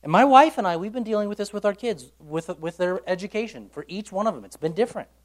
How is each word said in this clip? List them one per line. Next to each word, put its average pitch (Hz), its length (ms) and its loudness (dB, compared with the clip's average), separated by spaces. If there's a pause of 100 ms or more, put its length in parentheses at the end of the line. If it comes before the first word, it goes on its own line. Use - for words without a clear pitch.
And 151 80 -8
my 202 140 8
wife 285 340 8
and 208 80 -2
I, 175 100 0
we've 202 160 -6
been 240 120 -6
dealing 208 240 -2
with 208 100 -8
this 202 140 -6
with 208 120 -8
our 202 100 2
kids, 196 440 -8
with, 156 300 -6 (100)
with 160 200 -8
their 180 280 0
education, 185 640 -6
for - 200 -14
each 202 220 -10
one 196 160 -2
of 208 80 0
them. 110 100 -14
It's - 120 -20
been 160 160 -4
different. 208 360 -4 (160)